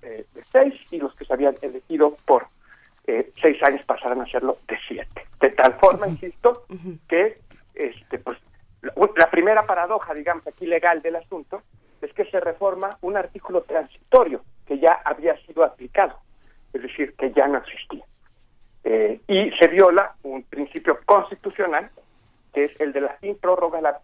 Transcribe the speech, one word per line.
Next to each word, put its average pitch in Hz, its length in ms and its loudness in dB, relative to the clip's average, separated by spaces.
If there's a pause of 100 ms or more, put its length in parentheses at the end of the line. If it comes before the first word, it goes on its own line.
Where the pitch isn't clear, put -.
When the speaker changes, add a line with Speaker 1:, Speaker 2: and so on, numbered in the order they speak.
Speaker 1:
eh, 110 320 -16
de 117 100 -20
seis, 269 300 4 (180)
y 175 60 -10
los 143 180 -8
que - 100 -16
se - 80 -6
habían 135 280 0
elegido 147 540 -2 (100)
por, 131 220 2 (580)
eh, 120 260 -2 (100)
seis 151 220 2
años 139 220 2
pasarán 123 360 -4
a - 20 -6
hacerlo 127 360 -4 (100)
de - 80 -6 (100)
siete. - 400 -14 (140)
De 139 80 6
tal 131 240 4
forma, 190 340 4
Speaker 2:
Ujú. 175 60 -4
Speaker 1:
insisto, 240 560 -2
Speaker 2:
Ujú. 175 280 -14 (120)
Speaker 1:
que, 196 300 0 (360)
este, - 440 -10
pues, - 180 -12 (440)
la, 123 120 -12 (240)
la 165 120 6
primera 208 360 2
paradoja, 185 480 -2
digamos, 160 340 -6
aquí - 180 -14
legal 170 360 0
del 165 160 -4
asunto, 170 440 -14 (400)
es 147 120 -12
que 208 120 -2
se 190 140 -2
reforma 190 640 -4
un 196 160 -4
artículo 185 460 -4
transitorio 156 800 0 (220)
que 139 140 -6
ya 165 240 4
había 151 320 -2 (100)
sido 160 200 0
aplicado, - 500 -2 (560)
es 127 100 -8
decir, 135 340 -8
que 135 180 -4
ya 139 140 4
no 143 100 0
existía. - 480 -12 (800)
Eh, 110 420 0
y 196 320 0
se 170 80 8
viola 185 560 4
un 135 200 -12
principio 147 600 -6
constitucional, 190 840 0 (640)
que 143 120 0
es - 140 -8
el 147 140 -4
de 139 80 -4
la 139 200 -6
improrroga-, 180 600 -2
la 147 220 -2